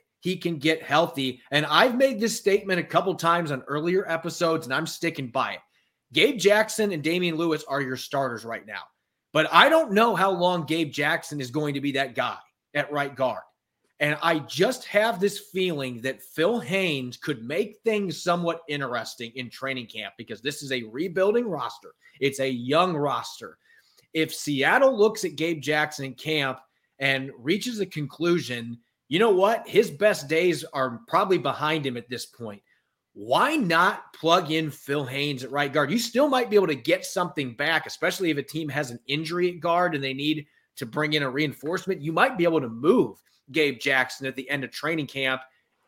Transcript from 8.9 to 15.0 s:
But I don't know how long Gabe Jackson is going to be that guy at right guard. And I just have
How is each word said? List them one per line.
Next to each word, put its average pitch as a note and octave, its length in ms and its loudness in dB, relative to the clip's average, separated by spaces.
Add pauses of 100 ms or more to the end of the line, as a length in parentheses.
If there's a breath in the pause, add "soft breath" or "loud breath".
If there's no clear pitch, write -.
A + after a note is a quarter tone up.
But D#3 200 4
I G#3 160 10
don't D#4 240 4
know A3 200 6
how F#3 160 4
long F3 360 0
Gabe D#3 260 -2
Jackson D3 480 -2
is B2 120 -8
going D3 240 -2
to C#3 40 -4
be C#3 140 -2
that C3+ 220 -2
guy B2 200 -2 (380)
at C#3+ 180 -2
right C#3+ 240 -4
guard. A#2+ 280 -2 (580)
And D3 200 0
I E3 180 2
just D3 480 -2
have G#3 340 0